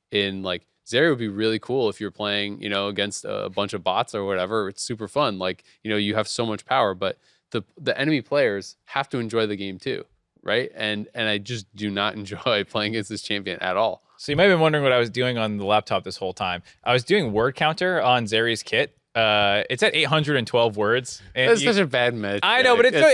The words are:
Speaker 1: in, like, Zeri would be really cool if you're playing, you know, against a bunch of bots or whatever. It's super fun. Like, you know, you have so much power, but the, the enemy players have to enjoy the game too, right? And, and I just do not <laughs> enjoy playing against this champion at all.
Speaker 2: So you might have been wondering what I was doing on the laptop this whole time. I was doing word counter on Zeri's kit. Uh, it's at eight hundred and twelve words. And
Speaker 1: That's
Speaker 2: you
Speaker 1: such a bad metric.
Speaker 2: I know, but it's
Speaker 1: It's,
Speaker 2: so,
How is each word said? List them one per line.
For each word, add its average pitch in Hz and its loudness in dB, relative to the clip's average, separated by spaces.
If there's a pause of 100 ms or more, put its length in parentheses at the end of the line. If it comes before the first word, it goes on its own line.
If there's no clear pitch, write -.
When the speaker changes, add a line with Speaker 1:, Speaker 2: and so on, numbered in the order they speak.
(100)
Speaker 1:
in, 98 -2
like, 90 -6 (200)
Zeri 147 2
would 131 0
be 113 -4
really 110 -2
cool 123 -2
if - -10
you're 104 -8
playing, 104 -4
you 104 -8
know, 101 -2
against 101 -6
a 101 -6
bunch 101 -4
of 90 -10
bots 98 -2
or 101 -4
whatever. 98 -2
It's - -12
super 110 -8
fun. 127 -2
Like, 92 -4 (220)
you 110 -6
know, 107 0
you 104 -2
have 107 0
so 117 -4
much 107 -6
power, 117 0
but 92 -4 (320)
the, 110 -4 (160)
the 139 -2
enemy 143 0
players 113 -2 (100)
have - -6
to 131 -4
enjoy 113 0
the 104 -4
game 95 -8
too, - -8 (380)
right? 113 -2
And, 107 -4
and 113 -2
I 104 0
just 104 -8 (100)
do 104 -4
not 101 -2
<laughs> - -12
enjoy 101 -2
playing 107 -4
against 107 -6
this 101 -8
champion 95 -6
at 92 -2
all. 104 0 (140)
Speaker 2:
So - -8
you 147 0
might 175 6
have 202 6
been 165 4
wondering 156 4
what 131 4
I 123 6
was 117 2
doing 123 -2
on 107 -2
the 98 -4
laptop 104 2
this 92 -10
whole 92 -6
time. 90 -4 (200)
I 123 2
was 127 0
doing 170 0
word 113 0
counter 165 0
on 123 4
Zeri's 113 0
kit. - -2 (180)
Uh, 104 4
it's 123 -2
at 214 2
eight 156 2
hundred 147 2
and 113 -2
twelve 117 2
words. 117 0 (140)
And 127 2
Speaker 1:
That's 226 6
Speaker 2:
you 143 2
Speaker 1:
such 202 2
a 165 2
bad 123 2
metric. 101 -4
Speaker 2:
I 233 2
know, 254 6
but 233 6
it's 214 2
Speaker 1:
It's, - 8
Speaker 2:
so, 302 8